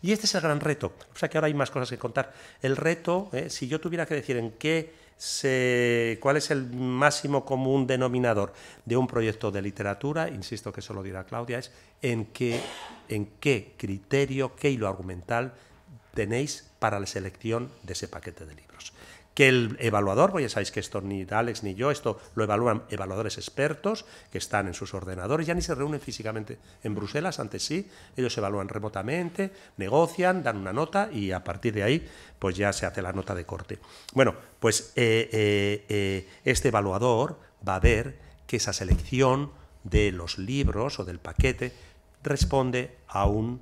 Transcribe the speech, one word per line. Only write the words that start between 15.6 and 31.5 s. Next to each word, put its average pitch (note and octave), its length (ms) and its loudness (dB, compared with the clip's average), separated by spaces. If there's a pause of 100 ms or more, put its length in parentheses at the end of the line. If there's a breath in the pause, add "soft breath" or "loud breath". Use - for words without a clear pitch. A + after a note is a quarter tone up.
tenéis A#2 560 -2 (100)
para G#2 200 0
la G2 60 -4
selección A2+ 680 -4 (120)
de F2 100 -10
ese F2+ 160 -8
paquete E2+ 360 -14
de D2+ 100 -18
libros. - 360 -20 (420 loud breath)
Que C#3 160 10
el B2 320 4
evaluador, G#2+ 500 4
pues F3 120 0
ya A2+ 60 -2
sabéis G2+ 220 -2
que - 80 -4
esto G2+ 220 -6
ni G2 280 -6
Alex A2+ 320 0
ni G2 140 -6
yo, B2+ 160 0
esto A2+ 300 -4 (140 loud breath)
lo G#2+ 100 2
evalúan G#2+ 440 2
evaluadores G2 480 -6
expertos D#3 680 -4 (260 loud breath)
que G2 60 -6
están G2+ 300 -2
en F2 60 -6
sus - 200 -10
ordenadores, F#2+ 520 -4
ya E3+ 80 -2
ni F3 80 0
se E3 140 -4
reúnen C#3 240 -4
físicamente A2 580 -8 (260 loud breath)
en G#2+ 120 -2
Bruselas, C#3+ 460 -4
antes G#2+ 200 -8
sí, F#3+ 300 -4 (240 loud breath)
ellos B2+ 220 -2
evalúan G2+ 320 -2
remotamente, D#3 840 -4 (240 loud breath)
negocian, E3 680 2
dan A#2 140 0
una F#2+ 160 -4
nota D#3+ 400 0
y G2+ 220 -2
a F2+ 100 -2
partir G2+ 300 -2